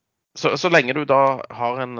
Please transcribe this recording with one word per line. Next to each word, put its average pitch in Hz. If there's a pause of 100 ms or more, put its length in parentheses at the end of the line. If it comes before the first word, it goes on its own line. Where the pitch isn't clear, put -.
(360)
så, -
så 180
lenge 135
du 151
da 135
har 120
en 123